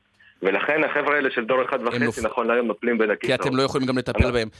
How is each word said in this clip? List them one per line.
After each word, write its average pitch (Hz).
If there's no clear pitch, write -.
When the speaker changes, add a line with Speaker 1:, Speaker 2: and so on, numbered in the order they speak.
Speaker 1:
ולכן 147
החבר'ה 143
האלה 135
של 120
דור 127
אחד 135
Speaker 2:
הם 117
Speaker 1:
וחצי, 120
Speaker 2:
נופ-, 117
Speaker 1:
נכון 113
להיום, 120
נופלים 117
בין 110
Speaker 2:
כי 104
Speaker 1:
הכיסאות. 123
Speaker 2:
אתם 131
לא 131
יכולים 135
גם 127
לטפל 120
Speaker 1:
אני 123
Speaker 2:
בהם. 113